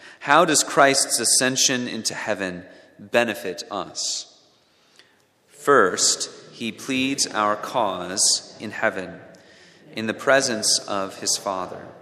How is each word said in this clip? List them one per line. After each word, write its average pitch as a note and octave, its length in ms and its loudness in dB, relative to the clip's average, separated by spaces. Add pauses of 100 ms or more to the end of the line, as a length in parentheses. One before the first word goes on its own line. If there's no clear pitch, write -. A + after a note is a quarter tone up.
(200)
How D3+ 240 6
does D#3 180 4
Christ's - 560 4
ascension B2+ 720 2
into A2 260 -6
heaven F#2+ 500 -4 (340)
benefit G2+ 720 -2
us? - 720 -8 (1080)
First, - 840 2 (260)
he A2+ 160 -6
pleads C3 540 -2
our G#2+ 280 0
cause F#2+ 1040 -2
in A2 120 -10
heaven, F#2 500 -4 (760)
in A2+ 120 -4
the G#2+ 80 0
presence C3 640 2
of G2 420 -6
his - 160 -2
Father. F#2 500 -6 (160)